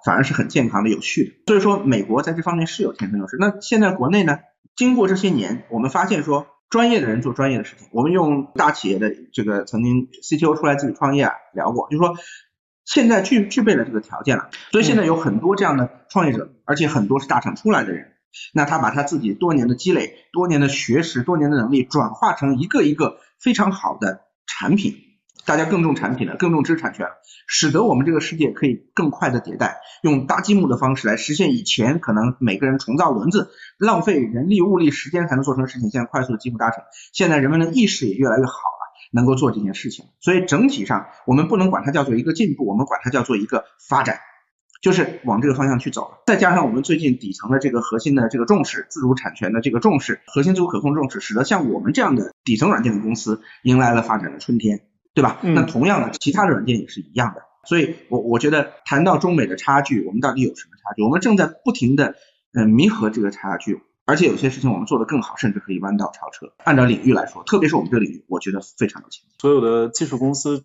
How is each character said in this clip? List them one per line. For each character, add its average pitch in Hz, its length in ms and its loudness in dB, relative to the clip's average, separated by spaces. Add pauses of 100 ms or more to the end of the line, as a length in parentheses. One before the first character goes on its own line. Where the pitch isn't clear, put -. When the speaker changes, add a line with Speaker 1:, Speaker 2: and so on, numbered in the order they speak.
Speaker 1:
反 95 100 2
而 135 80 2
是 151 80 -2
很 - 160 -2
健 123 220 0
康 104 140 -2
的、 113 40 2
有 104 140 -2
序 - 240 -2
的。 - 60 -18 (160)
所 214 60 4
以 196 60 4
说 196 240 2
美 117 180 2
国 120 200 -2
在 165 100 -4
这 165 80 -4
方 170 160 -4
面 165 100 0
是 - 160 -8
有 139 120 -2
天 - 160 -6
生 101 100 -2
优 190 80 -6
势。 127 100 -12
那 202 220 0
现 220 220 2
在 190 100 2
国 131 160 -2
内 196 160 2
呢， 147 140 0 (360)
经 247 220 2
过 202 100 4
这 185 100 0
些 190 120 -2
年， 117 400 -2
我 117 100 -4
们 127 120 -2
发 185 160 0
现 185 160 -2
说 143 240 -2 (240)
专 233 200 4
业 214 120 2
的 120 60 -2
人 113 120 -2
做 127 140 -4
专 135 180 0
业 117 60 -2
的 104 60 -6
事 - 140 -16
情， - 140 -20
我 117 100 0
们 156 80 2
用 147 440 0
大 151 180 2
企 104 160 -6
业 95 100 0
的 107 140 0 (220)
这 107 100 -2
个 101 220 -2
曾 117 180 -2
经 127 240 0 (140)
C 151 160 -2
T 165 80 2
O 156 100 2
出 156 80 -4
来 143 120 2
自 139 100 -2
己 117 80 -4
创 139 200 0
业 139 100 4
啊， 98 100 0 (180)
聊 92 200 -4
过， - 180 -6
就 151 80 -2
说 170 180 0 (680)
现 247 220 4
在 214 120 6
具， 202 260 2
具 233 160 -2
备 208 140 4
了 113 80 0
这 117 80 -8
个 110 80 -4
条 - 240 -12
件 127 120 2
了， - 120 -8 (240)
所 214 80 4
以 226 40 4
现 233 120 4
在 202 80 2
有 165 100 2
很 160 240 0
多 175 160 2
这 196 100 0
样 151 120 2
的 123 140 0 (180)
创 175 180 2
业 135 60 2
者， 107 140 -6
Speaker 2:
嗯。 - 180 -20
Speaker 1:
而 143 100 -2
且 151 140 0
很 107 180 0
多 135 140 0
是 - 80 -10
大 127 100 0
厂 - 160 -4
出 - 160 -2
来 139 140 2
的 95 80 -6
人， - 220 -12 (380)
那 151 120 2
他 160 140 0
把 110 120 0
他 143 140 -2
自 143 160 -4
己 104 120 -2
多 170 220 0
年 120 140 2
的 120 80 2
积 185 160 0
累、 107 220 -2 (180)
多 180 160 0
年 147 120 2
的 139 80 2
学 139 340 0
识、 139 200 -4
多 180 140 0
年 147 140 2
的 147 60 2
能 117 140 0
力 131 140 2
转 123 300 -2
化 202 180 0
成 139 260 -2
一 160 80 -2
个 233 160 2
一 151 120 2
个 143 240 -2 (220)
非 247 140 0
常 196 160 2
好 - 260 -6
的 - 260 -6 (240)
产 - 280 -2
品， - 200 0 (520)
大 151 100 2
家 160 100 0
更 170 180 0
重 147 100 0
产 123 220 -4
品 120 100 -4
了， 82 100 -10
更 175 140 0
重 151 140 2
知 160 100 0
识 160 60 -2
产 113 140 -6
权 90 120 -6
了， - 60 -14 (340)
使 - 240 0
得 175 140 2
我 190 100 2
们 135 120 0
这 165 60 2
个 151 80 0
世 160 160 -8
界 143 140 0
可 - 160 -2
以 - 260 -4
更 156 180 0
快 151 200 -4
的 120 100 -2
迭 85 160 -10
代， - 200 -4 (260)
用 135 240 2
搭 170 140 0
积 208 140 2
木 185 120 4
的 123 100 0
方 131 200 0
式 117 100 -8
来 110 100 2
实 - 180 -6
现 156 180 2
以 113 100 0
前 131 380 0
可 113 120 -4
能 113 280 0
每 104 160 0
个 135 100 -2
人 135 120 0
重 127 180 -4
造 165 160 2
轮 127 180 0
子、 190 200 0 (280)
浪 196 240 2
费 180 160 2
人 120 300 -2
力、 196 140 4
物 190 160 4
力、 156 120 4
时 - 200 -6
间 185 180 -2
才 135 80 -2
能 135 80 0
做 139 100 -2
成 131 80 0
的 131 60 -4
事 127 100 -14
情， 107 120 -4
现 127 100 -2
在 117 60 -4
快 131 160 -4
速 127 100 -4
的 107 60 -2
积 127 120 -8
木 113 80 -8
搭 117 120 0
成。 - 120 -8 (300)
现 180 180 2
在 151 80 2
人 135 120 2
们 165 100 4
的 165 100 2
意 233 160 4
识 - 200 -4
也 95 80 -2
越 127 140 2
来 110 100 2
越 131 60 2
好 - 80 -4
了， - 600 -10
能 123 140 2
够 131 80 4
做 127 160 2
这 107 100 -4
件 98 140 -4
事 - 160 -10
情。 - 140 -14 (160)
所 175 140 2
以 180 100 2
整 190 240 2
体 104 180 -2
上 104 220 -4 (180)
我 127 80 4
们 160 140 2
不 214 80 0
能 185 160 2
管 - 120 -2
它 139 60 -2
叫 143 140 0
做 127 100 -2
一 120 80 0
个 160 100 -2
进 170 220 0
步， 135 100 -4
我 101 120 -2
们 127 100 0
管 - 160 -6
它 123 80 -4
叫 120 140 0
做 117 120 0
一 101 80 -2
个 110 200 -4 (240)
发 139 160 0
展， 123 160 -4 (600)
就 185 120 2
是 180 320 0
往 113 160 0
这 143 80 2
个 131 60 2
方 139 140 0
向 123 100 0
去 147 120 -4
走 - 200 -8
了。 - 160 -20
再 214 100 4
加 180 180 4
上 170 100 2
我 117 60 0
们 127 120 0
最 160 140 0
近 143 220 0
底 101 140 -10
层 104 180 -10
的 135 80 2
这 139 120 0
个 120 100 0
核 113 180 -4
心 139 160 0
的 117 140 2
这 123 100 -4
个 117 80 0
重 180 180 4
视， 127 240 -8
自 - 120 -16
主 127 140 2
产 90 200 -4
权 98 180 -4
的 113 80 0
这 135 100 -2
个 113 100 0
重 185 200 4
视， - 260 -6
核 143 160 -2
心 185 120 2
自 185 40 0
主 175 100 0
可 - 120 -4
控 143 140 0
重 143 160 -2
视， 98 100 -10
使 - 140 -8
得 127 100 0
像 160 260 0
我 85 100 -4
们 - 120 -2
这 - 80 0
样 175 140 2
的 107 180 -2 (120)
底 113 120 0
层 165 140 2
软 143 120 0
件 117 120 0
的 101 80 -4
公 110 140 -2
司 110 260 -6 (220)
迎 127 140 4
来 120 140 4
了 113 100 2
发 107 140 -2
展 85 160 -8
的 69 60 -18
春 117 200 -2
天， 104 220 0 (320)
对 147 100 2
吧？ 113 200 0
Speaker 2:
嗯。 170 120 2
Speaker 1:
那 139 80 4
同 127 240 0
样 185 160 2
的， 113 160 -4
其 143 140 -2
他 196 120 2
的 170 60 4
软 110 140 0
件 120 140 0
也 - 80 -6
是 - 140 -14
一 - 120 -20
样 117 220 -2
的。 - 80 -18 (240)
所 170 120 0
以 143 180 0 (120)
我， 120 120 -2
我 117 180 0
觉 147 100 0
得 151 240 0 (140)
谈 143 180 2
到 175 140 4
中 180 180 2
美 123 100 2
的 - 100 -6
差 143 260 2
距， 117 240 0
我 92 60 -8
们 113 80 -2
到 131 120 0
底 127 80 -4
有 123 140 0
什 - 140 -20
么 - 140 -20
差 104 120 -12
距？ 107 80 -2
我 113 80 4
们 175 100 2
正 214 160 4
在 165 100 2
不 - 260 -4
停 131 240 0
地， 139 180 0 (400)
呃， 113 100 2
弥 120 240 6
合 208 220 0
这 113 100 -4
个 101 100 -2
差 98 280 -8
距， - 240 -6 (240)
而 147 100 2
且 170 100 2
有 104 100 2
些 139 120 -2
事 - 140 -4
情 127 100 2
我 90 60 -2
们 107 80 -6
做 135 120 0
得 110 60 -2
更 139 160 -2
好， - 160 -10
甚 110 160 -2
至 101 80 -8
可 95 140 -8
以 87 60 -4
弯 101 180 -2
道 98 160 -4
超 - 160 -16
车。 - 240 -20 (100)
按 156 100 4
照 127 120 6
领 120 180 0
域 127 80 6
来 - 140 0
说， - 180 -18
特 202 140 2
别 151 100 2
是 156 80 0
我 117 60 0
们 90 80 -8
这 120 80 2
个 - 20 2
领 101 100 -2
域， - 180 -16
我 90 120 -6
觉 98 100 -8
得 95 100 -6 (180)
非 107 80 2
常 - 160 -14
有 - 80 -20
前 - 180 -20
景。 - 100 -20
Speaker 2:
所 143 120 2
有 139 100 6
的 117 300 0
技 160 160 -4
术 127 100 -6
公 135 180 0
司 139 300 -4